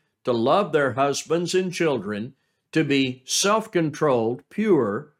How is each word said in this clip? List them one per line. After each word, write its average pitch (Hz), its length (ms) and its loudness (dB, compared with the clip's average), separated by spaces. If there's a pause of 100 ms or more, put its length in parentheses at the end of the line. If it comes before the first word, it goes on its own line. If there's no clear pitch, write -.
(240)
to 127 80 -2
love 147 380 2
their 143 220 0
husbands 143 600 -2
and 185 220 0
children, 113 600 -4 (360)
to 156 140 0
be 135 420 0
self-controlled, 151 1200 0
pure, 147 720 0